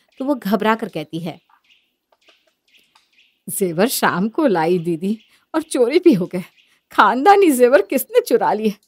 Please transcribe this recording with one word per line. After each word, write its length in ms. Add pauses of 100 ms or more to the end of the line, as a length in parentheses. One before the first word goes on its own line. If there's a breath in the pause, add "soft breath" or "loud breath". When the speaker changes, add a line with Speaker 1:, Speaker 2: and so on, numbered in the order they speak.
(180)
Speaker 1:
तो 60
वो 100
घबरा 400
कर 140
कहती 300
है, 220 (2000)
Speaker 2:
"जेवर 380
शाम 400
को 180
लाई 320
दीदी 400 (360)
और 80
चोरी 360
भी 140
हो 140
गए। 180 (460)
खानदानी 600
जेवर 320
किसने 380
चुरा 320
लिए? 220 (140)